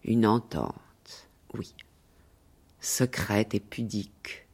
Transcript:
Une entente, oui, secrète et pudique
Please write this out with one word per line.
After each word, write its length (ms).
Une 240
entente, 1000
oui, 220
secrète 720
et 60
pudique 920